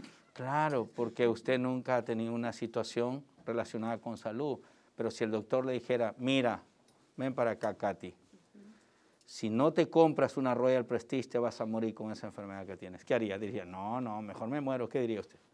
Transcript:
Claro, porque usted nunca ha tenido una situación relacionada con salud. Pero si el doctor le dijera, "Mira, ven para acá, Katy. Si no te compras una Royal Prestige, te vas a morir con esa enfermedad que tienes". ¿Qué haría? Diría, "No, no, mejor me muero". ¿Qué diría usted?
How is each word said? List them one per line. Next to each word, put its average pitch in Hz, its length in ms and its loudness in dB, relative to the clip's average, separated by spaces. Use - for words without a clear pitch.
Claro, 135 640 0
porque 120 320 2
usted 117 300 2
nunca 127 400 0
ha 113 60 -2
tenido 113 280 -2
una 117 200 -2
situación 120 680 -2
relacionada 113 540 -4
con 113 180 -8
salud. 120 420 -4
Pero 113 140 -2
si - 120 -4
el 110 80 0
doctor 120 360 0
le 127 80 0
dijera, 117 440 0
"Mira, 123 440 2
ven 131 180 -2
para 120 180 2
acá, 107 220 -2
Katy. 92 400 -4
Si - 220 -6
no 131 240 4
te 160 160 4
compras 147 480 6
una 131 180 2
Royal 127 320 4
Prestige, 120 420 -2
te 120 100 0
vas 117 220 0
a 117 60 -2
morir 110 280 -2
con 107 160 -8
esa 107 160 -10
enfermedad 98 400 -10
que 95 100 -10
tienes". 92 280 -14
¿Qué 135 100 2
haría? 104 240 0
Diría, 101 280 -6
"No, 101 340 -6
no, 110 220 -4
mejor 104 260 -8
me 143 140 -2
muero". 127 260 -2
¿Qué 139 120 -2
diría 113 200 0
usted? - 180 -14